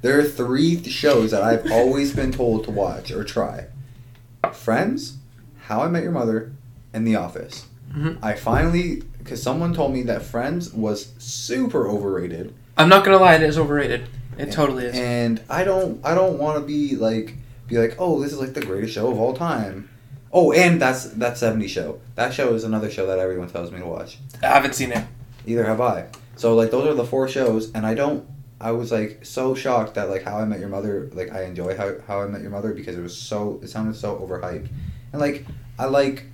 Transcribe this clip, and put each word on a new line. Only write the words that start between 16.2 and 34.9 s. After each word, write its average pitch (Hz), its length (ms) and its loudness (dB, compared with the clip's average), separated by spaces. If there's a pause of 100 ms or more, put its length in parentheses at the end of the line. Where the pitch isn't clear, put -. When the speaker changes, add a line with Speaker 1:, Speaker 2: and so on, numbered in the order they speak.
Speaker 1:
wanna 147 240 0
be 147 340 -2
like, 113 400 -2 (320)
be 117 100 0
like, 113 200 2
"Oh, 170 220 2
this 143 120 -2
is, - 80 -8
like, 131 140 -6
the - 100 -4
greatest 104 300 -4
show 110 160 0
of 113 80 -2
all 123 160 0
time." 110 540 -4 (440)
Oh, 170 200 6
and 175 280 6
that's, 131 240 2
that 120 340 -4
seventies 107 320 0
show. 82 300 -6 (160)
That 127 160 0
show 123 220 2
is 113 100 -2
another 110 260 -2
show 95 160 -2
that 95 120 0
everyone 92 320 -2
tells 87 200 -8
me 90 80 -12
to 90 80 -10
watch. - 320 -10 (240)
Speaker 2:
I - 60 0
haven't 135 260 2
seen 131 180 -4
it. 110 120 -2 (420)
Speaker 1:
Either 117 180 0
have 110 160 0
I. 98 260 0 (300)
So, 117 200 2
like, 113 140 4
those 127 180 2
are 151 60 2
the 123 100 0
four 131 240 0
shows, 120 440 0
and 110 140 -4
I 110 80 0
don't, 143 300 -2 (340)
I 113 140 -6
was, 117 180 -4
like, 107 360 -2
so 131 280 -2
shocked 123 420 0
that, 101 120 -2
like, 95 140 -4
How 104 160 -6
I 110 80 0
Met 101 140 -2
Your 98 100 -8
Mother, 101 420 -4
like, 90 200 -8
I 95 120 -6
enjoy 90 320 -6
How, 98 200 -4 (120)
How 101 140 -2
I 101 60 -4
Met 101 120 -8
Your 76 100 -10
Mother 101 220 -4
because 87 240 -8
it 87 60 -8
was 87 120 -10
so, - 480 -6
it 104 60 -14
sounded 110 280 -4
so 101 200 -6
overhyped. 90 520 -8 (440)